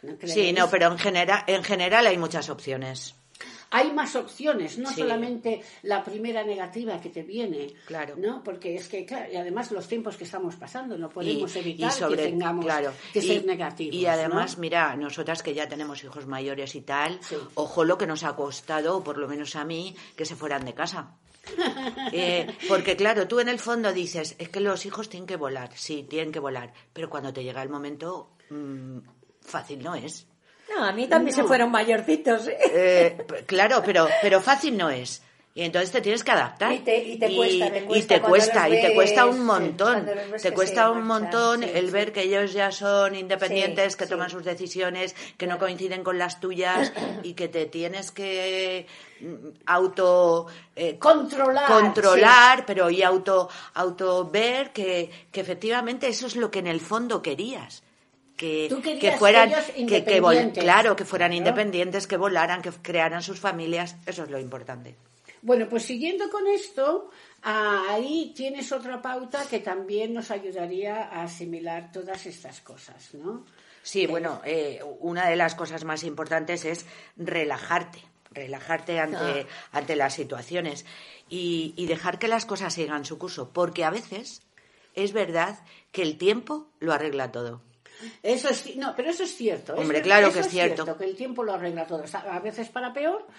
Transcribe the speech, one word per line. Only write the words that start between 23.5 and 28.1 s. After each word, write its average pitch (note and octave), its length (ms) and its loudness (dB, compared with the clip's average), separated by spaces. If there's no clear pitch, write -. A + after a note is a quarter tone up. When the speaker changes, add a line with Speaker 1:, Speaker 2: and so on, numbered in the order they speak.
Speaker 2:
fondo A3+ 340 -2
dices, E3+ 460 -6
"Es E3+ 100 -14
que G3+ 120 -8
los G3 240 -2
hijos G#3 240 -10
tienen F3+ 180 -14
que F#3+ 80 -6
volar". C3+ 400 -8
Sí, D3 340 -10
tienen D#3 220 -4
que D#3+ 80 -8
volar, C3 320 -8
pero D#3+ 160 -10
cuando C3+ 240 -8
te C3+ 100 -10
llega B2+ 180 -8
el C3+ 80 -8
momento, D3 600 -10